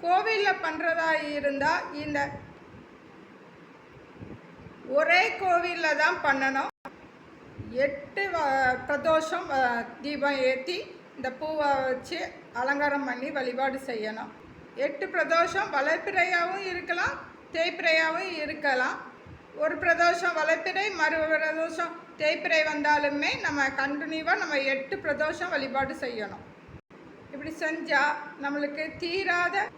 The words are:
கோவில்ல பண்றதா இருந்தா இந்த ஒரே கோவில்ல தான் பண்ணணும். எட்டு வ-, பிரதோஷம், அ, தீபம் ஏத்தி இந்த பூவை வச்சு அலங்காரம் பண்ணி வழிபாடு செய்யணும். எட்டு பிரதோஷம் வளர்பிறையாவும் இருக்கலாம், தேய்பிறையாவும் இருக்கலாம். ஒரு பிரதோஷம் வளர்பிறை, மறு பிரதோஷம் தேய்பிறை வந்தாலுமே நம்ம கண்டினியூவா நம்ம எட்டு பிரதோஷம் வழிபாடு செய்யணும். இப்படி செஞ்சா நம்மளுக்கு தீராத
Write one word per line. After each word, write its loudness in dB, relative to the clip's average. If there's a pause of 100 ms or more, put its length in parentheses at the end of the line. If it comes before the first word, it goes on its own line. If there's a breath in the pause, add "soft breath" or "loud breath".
கோவில்ல 4
பண்றதா 0
இருந்தா 0 (120)
இந்த -4 (2500)
ஒரே 4
கோவில்ல 2
தான் 2
பண்ணணும். 2 (1040)
எட்டு -2
வ-, 2
பிரதோஷம், 2
அ, 2 (160)
தீபம் 0
ஏத்தி 0 (200)
இந்த -4
பூவை 2
வச்சு -2 (200)
அலங்காரம் 0
பண்ணி -4
வழிபாடு -2
செய்யணும். -6 (460)
எட்டு -2
பிரதோஷம் 2
வளர்பிறையாவும் 2
இருக்கலாம், -2 (340)
தேய்பிறையாவும் 2
இருக்கலாம். -2 (540)
ஒரு 0
பிரதோஷம் 4
வளர்பிறை, 2
மறு 2
பிரதோஷம் 0 (260)
தேய்பிறை 2
வந்தாலுமே 2
நம்ம 0
கண்டினியூவா 0
நம்ம -2
எட்டு -2
பிரதோஷம் -2
வழிபாடு -2
செய்யணும். -8 (880)
இப்படி -10
செஞ்சா 0 (400)
நம்மளுக்கு -4
தீராத 0